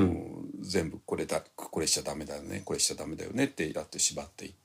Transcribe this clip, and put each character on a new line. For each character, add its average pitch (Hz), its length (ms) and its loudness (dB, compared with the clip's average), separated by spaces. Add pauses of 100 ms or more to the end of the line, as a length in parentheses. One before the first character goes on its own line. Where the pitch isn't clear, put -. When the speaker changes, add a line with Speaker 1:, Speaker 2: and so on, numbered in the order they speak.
Speaker 1:
ん。 - 460 2 (120)
Speaker 2:
全 92 280 2
部 - 160 -8
こ - 100 -2
れ 80 100 0
だ、 78 180 0 (120)
こ - 240 -6
れ 80 80 2
し - 60 6
ち 80 60 6
ゃ 78 40 -2
ダ 73 120 -4
メ 76 100 -4
だ 71 100 -6
よ 73 80 -8
ね、 98 220 -4
こ - 80 -2
れ 71 60 2
し - 80 6
ち - 40 0
ゃ - 40 -4
ダ 76 100 -6
メ 78 100 -4
だ 80 100 -6
よ - 60 -6
ね 131 140 4
っ - 20 4
て 80 260 -2
や 78 100 -2
っ - 20 -12
て - 140 -8
縛 76 240 2
っ - 60 -12
て - 160 -12
い - 40 -12
っ 85 40 -16 (120)